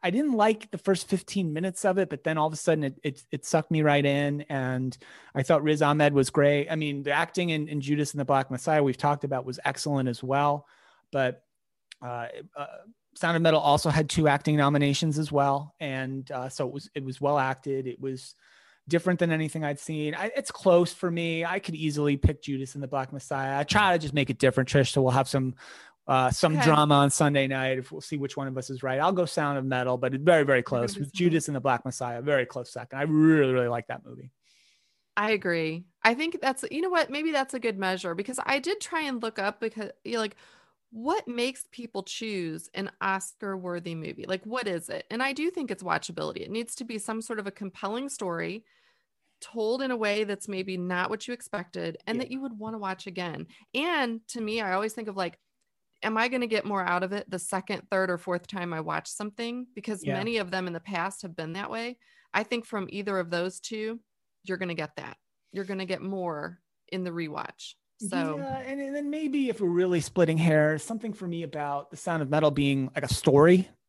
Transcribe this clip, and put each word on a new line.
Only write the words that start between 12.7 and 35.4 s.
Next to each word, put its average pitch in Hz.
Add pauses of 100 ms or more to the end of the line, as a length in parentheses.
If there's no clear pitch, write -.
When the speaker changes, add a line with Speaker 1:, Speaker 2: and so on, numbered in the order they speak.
Speaker 1:
Sound 170
of 160
Metal 156
also 147
had 151
two 156
acting 143
nominations 143
as 147
well. 139
And, 135
uh, 131
so 131
it 127
was, 143
it 139
was 127
well 143
acted. 131
It 120
was 135 (520)
different 170
than 165
anything 156
I'd 143
seen. 151
I, 196
it's 277
close 175
for 180
me. 165
I 185
could 175
easily 147
pick 143
Judas 135
and 143
the 131
Black 135
Messiah. 139
I 147
try 196
to 170
just 143
make 139
it 123
different, 131
Trish. 139
So 139
we'll 131
have 127
some, 131 (500)
uh, 131
some 156
Speaker 2:
Okay. 147
Speaker 1:
drama 151
on 143
Sunday 143
night. 131
If 127
we'll 156
see -
which 135
one 139
of 131
us 127
is 127
right. 131
I'll 180
go 180
Sound 143
of 131
Metal, 127
but 127
it's 135
very, 160
very 135
Speaker 2:
You're 120
gonna 120
Speaker 1:
close 98
Speaker 2:
be 196
Speaker 1:
with 143
Speaker 2:
Sound -
of 190
Speaker 1:
Judas 165
and 143
the 127
Black 127
Messiah. 120
Very 135
close -
second. 127
I -
really, 156
really 123
like 120
that 127
movie. 117 (840)
Speaker 2:
I 208
agree. 170 (200)